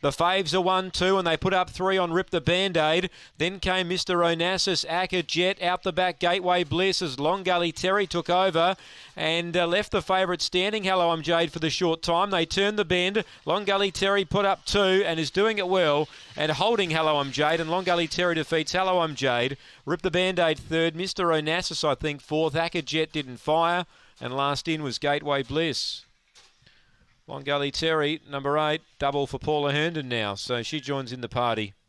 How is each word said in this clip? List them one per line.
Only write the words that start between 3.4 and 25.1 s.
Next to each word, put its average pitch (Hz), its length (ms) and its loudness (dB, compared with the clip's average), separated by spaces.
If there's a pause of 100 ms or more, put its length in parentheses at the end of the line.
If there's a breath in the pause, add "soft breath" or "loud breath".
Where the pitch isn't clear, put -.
came 185 280 0
Mister 180 280 0
Onassis, 170 720 0
Acker 180 320 0
Jet, 180 420 0
out 180 200 0
the 190 100 -2
back, 175 260 0
Gateway 180 460 2
Bliss, 175 380 0
as 135 180 -6
Long 175 220 0
Gully 175 300 0
Terry 190 340 0
took 170 240 -4
over 180 440 4 (400 loud breath)
and, 165 400 -2
uh, 175 120 2
left 185 260 0
the 202 80 2
favourite 185 400 0
standing, 202 440 -2
Hello, 185 260 2
I'm 165 100 0
Jade, 165 320 0
for - 60 -8
the 160 100 0
short 165 320 0
time. 175 300 2
They 170 160 0
turned 202 320 0
the 202 80 0
bend. 180 380 0 (200 loud breath)
Long 190 220 0
Gully 196 240 2
Terry 196 340 0
put 196 220 0
up 190 180 0
two 190 400 4
and 165 160 0
is 147 100 -2
doing 208 280 0
it 185 100 -2
well 156 400 2 (300 loud breath)
and 156 140 0
holding 196 360 2
Hello, 156 300 2
I'm 139 140 -2
Jade, 151 280 2
and 160 100 -4
Long 180 140 0
Gully 175 240 2
Terry 175 260 0
defeats 160 380 -2
Hello, 185 280 2
I'm 160 140 -2
Jade. 127 440 0 (260 loud breath)
Rip 160 160 -4
the 185 100 -2
Band-Aid 175 480 2
third, 165 380 0
Mister 180 300 -4
Onassis, 160 580 0
I 147 100 2
think, 147 280 -6
fourth. 156 340 0
Acker 165 240 -2
Jet 156 320 -2
didn't 131 280 -8
fire. 165 440 2 (360 soft breath)
And 123 160 -6
last 139 300 -2
in 156 160 -2
was 131 160 -6
Gateway 143 460 0